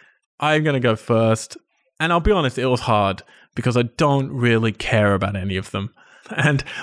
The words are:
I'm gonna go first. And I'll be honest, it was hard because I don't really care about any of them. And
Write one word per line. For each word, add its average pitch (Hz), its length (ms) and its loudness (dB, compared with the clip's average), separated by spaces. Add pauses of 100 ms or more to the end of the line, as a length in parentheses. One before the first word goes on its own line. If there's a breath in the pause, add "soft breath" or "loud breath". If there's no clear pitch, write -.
(400 soft breath)
I'm 151 240 0
gonna 139 160 0
go 117 160 2
first. 113 600 0 (440)
And 165 120 0
I'll 170 80 2
be 208 120 2
honest, 151 260 0
it 123 80 -2
was 127 140 2
hard 104 420 0 (340 soft breath)
because 123 200 -2
I 123 60 4
don't 139 480 0
really 117 420 2
care 104 420 0
about 98 200 -2
any 95 220 -6
of 92 160 -8
them. 98 180 -6 (460 loud breath)
And 147 260 0 (200 loud breath)